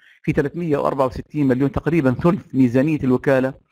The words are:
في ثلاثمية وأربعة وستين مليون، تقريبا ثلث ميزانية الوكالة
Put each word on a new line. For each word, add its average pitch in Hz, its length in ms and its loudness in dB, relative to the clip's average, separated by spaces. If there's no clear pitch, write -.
في 165 100 -2
ثلاثمية 156 460 -2
وأربعة 139 280 0
وستين 143 400 -4
مليون، 131 260 0
تقريبا 147 380 0
ثلث 170 440 -2
ميزانية 131 500 2
الوكالة 131 500 0